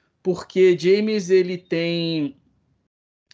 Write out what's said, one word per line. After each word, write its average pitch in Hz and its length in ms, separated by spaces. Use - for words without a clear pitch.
Porque 180 560
James, 202 500
ele 185 300
tem, 165 800